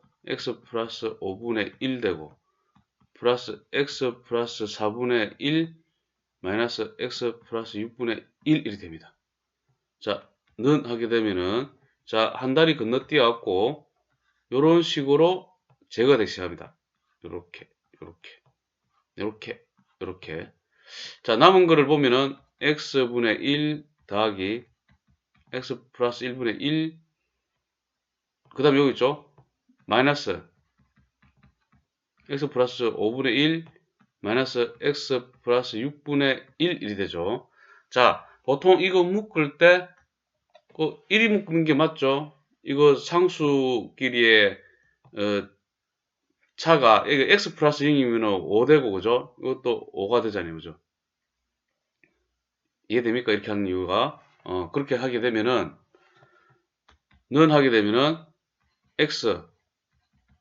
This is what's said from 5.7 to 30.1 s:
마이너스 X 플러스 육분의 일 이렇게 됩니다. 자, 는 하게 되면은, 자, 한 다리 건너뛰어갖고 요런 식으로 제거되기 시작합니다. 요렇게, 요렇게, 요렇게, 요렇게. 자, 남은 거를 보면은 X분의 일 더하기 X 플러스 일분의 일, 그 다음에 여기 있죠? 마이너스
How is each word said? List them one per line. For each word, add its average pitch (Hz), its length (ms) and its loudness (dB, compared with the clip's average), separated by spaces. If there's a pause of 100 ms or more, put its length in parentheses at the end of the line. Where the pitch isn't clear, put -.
마이너스 110 580 -6
X 120 480 -8
플러스 113 300 -10
육분의 117 480 -8 (200)
일 151 120 2 (100)
이렇게 104 100 -10
됩니다. 82 380 -20 (840)
자, - 300 -6 (280)
는 135 280 2
하게 117 240 -6
되면은, 110 600 -2 (360)
자, 110 300 0
한 131 180 -4
다리 156 240 4
건너뛰어갖고 120 1120 0 (640)
요런 160 320 4
식으로 156 680 2 (380)
제거되기 117 400 2
시작합니다. 87 480 -12 (460)
요렇게, - 440 -16 (340)
요렇게, - 280 -20 (880)
요렇게, 107 460 -10 (380)
요렇게. 87 500 -12 (720)
자, 113 140 2
남은 185 280 8
거를 151 220 4
보면은 139 480 2 (260)
X분의 123 760 -2
일 147 480 -4 (200)
더하기 104 600 -4 (880)
X 127 380 -10
플러스 120 320 -4
일분의 127 340 -4
일, 156 420 -4 (1500)
그 - 80 -8
다음에 139 180 4
여기 139 120 4
있죠? 135 420 -2 (540)
마이너스 120 560 0 (1900)